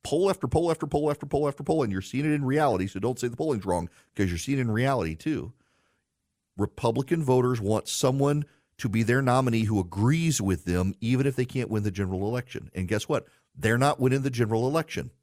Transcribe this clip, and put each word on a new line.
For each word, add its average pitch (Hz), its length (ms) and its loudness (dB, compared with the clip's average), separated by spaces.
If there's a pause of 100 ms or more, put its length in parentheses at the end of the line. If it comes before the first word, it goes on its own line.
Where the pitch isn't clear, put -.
poll 185 220 2
after 185 180 -2
poll 165 240 0
after 156 160 -4
poll 147 240 0
after 147 140 -6
poll 147 220 0
after 143 160 -6
poll, 160 200 0
and 104 80 0
you're 92 100 -2
seeing 135 240 -4
it 156 60 0
in 147 140 0
reality, 127 420 2
so 95 120 -8
don't 123 200 -2
say 123 80 -4
the 120 80 -6
polling's 127 300 -2
wrong, 87 240 -2 (260)
'cause 95 140 2
you're 85 80 -2
seeing 135 220 -2
it - 20 0
in 117 100 0
reality, 107 440 0
too. 113 360 -6 (1040)
Republican 131 680 0
voters 127 360 4
want 104 280 0
someone 139 580 2 (320)
to - 100 -4
be 110 160 2
their 123 180 4
nominee 123 440 2
who 104 140 2
agrees 123 600 2
with 95 260 0
them, 92 360 2
even 127 260 2
if 131 80 -2
they 127 100 0
can't 127 240 -6
win 107 140 -2
the 104 80 0
general 95 360 -2
election. - 460 -8
And 90 140 -4
guess 104 220 -2
what? - 180 -2 (280)
They're 117 220 2
not 139 220 2
winning 131 220 2
the 135 80 -2
general 117 380 0
election. 147 440 -4 (100)